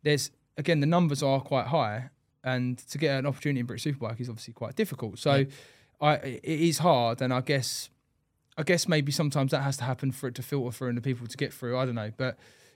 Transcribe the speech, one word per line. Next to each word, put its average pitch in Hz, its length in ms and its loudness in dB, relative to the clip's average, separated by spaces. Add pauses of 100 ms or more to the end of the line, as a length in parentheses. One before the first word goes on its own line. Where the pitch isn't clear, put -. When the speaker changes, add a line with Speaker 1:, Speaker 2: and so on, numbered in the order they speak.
Speaker 1:
there's, 147 260 2 (260)
again, 165 260 2
the 143 40 4
numbers 156 380 4
are 135 180 4
quite 131 260 0
high, 123 420 0 (340)
and 127 340 0
to - 220 -10
get 143 180 2
an 135 80 -2
opportunity 139 360 -2
in 120 40 -4
British 123 260 -4
Superbike 110 300 -6
is 123 80 -6
obviously 113 240 -12
quite - 220 -8
difficult. 127 420 -2
So 143 180 4
Speaker 2:
Yep. 139 140 4 (500)
Speaker 1:
I, 147 160 4
it - 280 -8
is 160 360 2
hard, 127 440 4
and 127 100 2
I 127 80 0
guess, - 480 -2 (640)
I 160 60 -2
guess 170 260 2
maybe 151 240 2
sometimes 139 380 0
that 139 140 0
has 139 140 -2
to 123 80 -4
happen 131 260 -2
for - 160 -8
it 123 80 -8
to 123 80 -8
filter 127 340 -4
through 127 120 -4
and 120 80 -2
the 117 40 -4
people 120 240 -2
to 113 120 -12
get 139 140 -4
through. 123 240 -6
I 131 100 2
don't 120 100 -2
know, 110 200 -4
but 127 220 -4 (380)